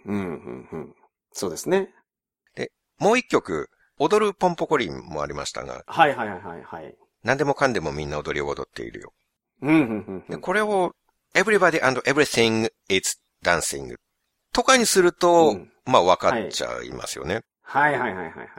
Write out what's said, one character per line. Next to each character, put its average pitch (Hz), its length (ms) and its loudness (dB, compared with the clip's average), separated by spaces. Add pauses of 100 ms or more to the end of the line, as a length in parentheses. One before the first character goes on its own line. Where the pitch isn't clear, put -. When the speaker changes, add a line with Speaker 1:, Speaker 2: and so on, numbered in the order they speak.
Speaker 1:
う 98 100 -6
ん、 65 560 -10
う 85 60 -10
ん。 67 180 -14 (380)
そ 98 140 -6
う - 20 -6
で 80 80 -8
す - 100 -12
ね。 190 220 0 (680)
Speaker 2:
で、 127 160 -8 (280)
も 214 140 4
う 254 40 4
一 247 100 -4
曲、 82 420 -2 (300)
踊 208 280 4
る 196 60 -4
ポ 185 160 2
ン 165 60 -2
ポ 165 120 -4
コ 151 100 4
リ 107 120 -2
ン 67 100 -10
も 73 220 -8
あ 73 60 -2
り 71 60 -10
ま 71 120 -6
し - 60 -8
た 62 120 -8
が。 65 240 -12
Speaker 1:
は 165 200 2
い、 131 80 -2
は 120 100 -6
い、 104 40 -6
は 95 60 -8
い、 85 280 -14
は 82 180 -16
い。 - 140 -18 (280)
Speaker 2:
何 131 140 0
で 147 60 -2
も 139 120 0
か 139 120 2
ん 123 60 -2
で 95 60 -2
も 78 120 -4
み 73 140 -6
ん 71 40 -8
な 73 100 -6
踊 71 160 -6
り 73 60 -2
を 71 60 -6
踊 69 200 -6
っ - 40 -20
て - 120 -12
い 57 80 -12
る - 100 -14
よ。 - 100 -18 (500)
Speaker 1:
う 127 40 -8
ん、 143 40 0
う - 20 2
ん、 160 100 6
う - 0 -
ん、 110 260 -4
う 98 120 -12
ん。 - 100 -18
Speaker 2:
で、 85 80 -8
こ 185 160 -6
れ 214 80 0
を、 202 320 -2 (400)
Everybody 185 520 2
and 127 160 0
everything 117 680 2 (180)
is - 320 -2 (240)
dancing 69 520 0 (580)
と 247 100 2
か 262 140 6
に 226 80 2
す 185 160 4
る 175 100 6
と、 170 400 6
Speaker 1:
う - 40 0
ん。 - 160 -14 (140)
Speaker 2:
ま 123 140 6
あ、 87 40 6
分 90 180 4
か 107 180 2
っ 101 100 -6
ち - 140 -8
ゃ 60 200 -8
い 62 80 -14
ま 64 160 -12
す - 100 -10
よ 65 80 -10
ね。 101 160 -4 (220)
Speaker 1:
は 147 280 0
い。 127 80 -2
は 123 100 -4
い、 95 40 -6
は - 20 -10
い、 - 0 -
は 90 60 -10
い、 82 40 -10
は 80 60 -12
い、 - 60 -18
は 62 60 -14
い。 - 160 -18